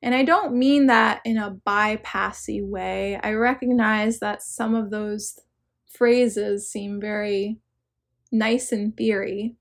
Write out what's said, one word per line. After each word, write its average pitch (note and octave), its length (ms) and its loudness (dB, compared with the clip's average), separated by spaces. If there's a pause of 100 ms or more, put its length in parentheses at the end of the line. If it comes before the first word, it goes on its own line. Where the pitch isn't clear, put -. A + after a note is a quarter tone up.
And B3 120 0
I C4 80 4
don't D#4+ 340 2
mean C#4 300 6
that A3+ 360 4
in A3+ 120 0
a G3+ 280 -4
bypassy G#3 960 -2
way. G3 640 -4
I G#3+ 120 -2
recognize A3+ 840 2
that G#3 240 -6
some A3+ 320 -4
of G#3+ 160 -2
those G#3 480 -8 (480)
phrases G#3+ 840 2
seem G3+ 320 -8
very G#3 600 -4 (720)
nice A3+ 400 0
in G#3+ 200 -2
theory G#3+ 680 -2